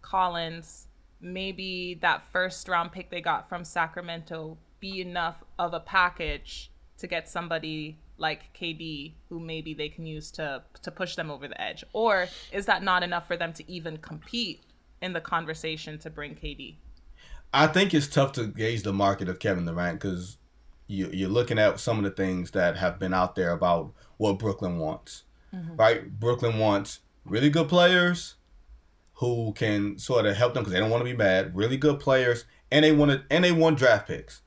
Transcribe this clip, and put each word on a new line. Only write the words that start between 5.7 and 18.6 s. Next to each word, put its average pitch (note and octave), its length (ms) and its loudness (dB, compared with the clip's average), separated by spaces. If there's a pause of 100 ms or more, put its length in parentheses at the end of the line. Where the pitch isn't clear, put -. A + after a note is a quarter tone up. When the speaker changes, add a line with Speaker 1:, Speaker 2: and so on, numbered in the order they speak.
Speaker 1:
a E3 60 -6
package F3 920 -2 (260)
to F3 100 -14
get E3 220 -6
somebody D#3 720 -6 (180)
like D#3 360 -6
K E3+ 200 -8
D, D#3 420 -12 (140)
who E3+ 100 -10
maybe D#3+ 340 -10
they D3+ 160 -8
can D#3+ 160 -14
use D#3 260 -12
to, D3 320 -8 (180)
to F3 100 -12
push F3 240 -8
them D#3 140 -6
over C#3 180 -12
the - 140 -10
edge? - 220 -8 (100)
Or G#3+ 340 2 (240)
is G3 140 -6
that F#3 180 2
not F3+ 200 2
enough F3 240 -6
for F3 100 -4
them E3 160 -4
to D#3+ 180 -16
even D#3+ 260 -10
compete D#3+ 640 -8 (400)
in F#3 120 -6
the E3 80 -4
conversation D#3+ 800 -6
to D#3+ 100 -14
bring D3 260 -12
K D3 180 -10
D? C#3 240 -16 (760)
Speaker 2:
I D3 140 8
think F#3 260 2
it's D3 140 4
tough C#3 260 2
to A2+ 140 -4
gauge A2 360 -2